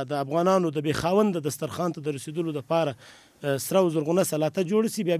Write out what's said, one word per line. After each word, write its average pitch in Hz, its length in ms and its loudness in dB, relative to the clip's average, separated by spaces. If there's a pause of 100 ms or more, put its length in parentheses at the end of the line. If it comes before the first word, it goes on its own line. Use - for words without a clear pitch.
د 131 80 -8
افغانانو 170 580 2
د 147 160 -4
بې 151 60 2
خاونده 185 480 2
دسترخوان 156 520 -4
ته 156 80 -12
د 143 180 -4
رسیدلو 160 400 -6
دپاره 151 380 0 (460)
سره 143 360 0
او 185 160 6
زرغونه 165 300 2
سلاطه 156 380 0
جوړه 214 320 2
سي، 214 100 -4
بیا 170 160 2